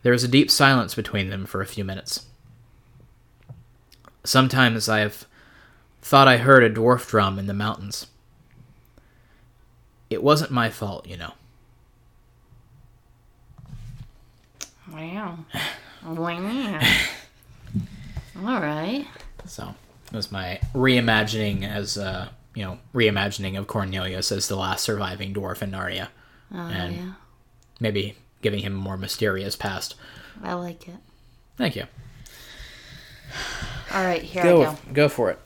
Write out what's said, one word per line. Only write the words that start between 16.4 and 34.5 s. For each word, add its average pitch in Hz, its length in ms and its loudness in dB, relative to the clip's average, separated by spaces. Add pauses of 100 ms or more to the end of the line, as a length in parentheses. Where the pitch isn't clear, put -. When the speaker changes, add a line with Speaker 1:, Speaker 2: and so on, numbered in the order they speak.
Speaker 2:
<laughs> 185 60 -10
All 233 160 -2
right. 165 460 -4 (400)
Speaker 1:
So, - 280 -12 (320)
it - 100 -16
was 101 160 -6
my 92 280 -6 (140)
reimagining 110 920 2
as, 104 300 -6
uh, 95 300 -6 (260)
you 104 100 -8
know, 90 140 -10 (160)
reimagining 101 640 2
of 101 80 -6
Cornelius 95 680 -4
as 95 160 -2
the 98 80 -2
last 92 260 -2
surviving 98 520 -4
dwarf 98 280 -6
in 98 100 -6
Narnia. 92 360 -6 (440)
Speaker 2:
Oh, 185 60 -10
Speaker 1:
And 175 380 -6
Speaker 2:
yeah. 180 160 -10 (680)
Speaker 1:
maybe 104 380 -4 (260)
giving 104 180 0
him 98 140 -6
a 95 40 -6
more 98 180 -6
mysterious 95 600 -4
past. - 380 -6 (480)
Speaker 2:
I 180 120 -8
like 175 340 -10
it. 175 80 -20 (600)
Speaker 1:
Thank 175 200 -2
you. - 80 -8 (2000)
Speaker 2:
All 190 120 0
right, 175 180 0
here 175 200 -6
Speaker 1:
Go, 170 200 8